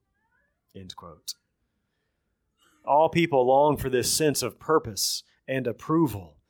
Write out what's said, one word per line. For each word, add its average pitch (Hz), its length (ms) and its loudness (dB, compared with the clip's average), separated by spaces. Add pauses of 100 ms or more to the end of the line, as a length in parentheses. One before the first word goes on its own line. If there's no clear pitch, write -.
(760)
End 92 200 -18
quote. - 380 -16 (1500)
All 151 240 4
people 156 360 2
long 139 320 4
for 135 120 -6
this 123 220 0
sense 151 320 0
of - 160 -8
purpose - 640 -2 (240)
and 131 180 -4
approval, 110 720 -4 (120)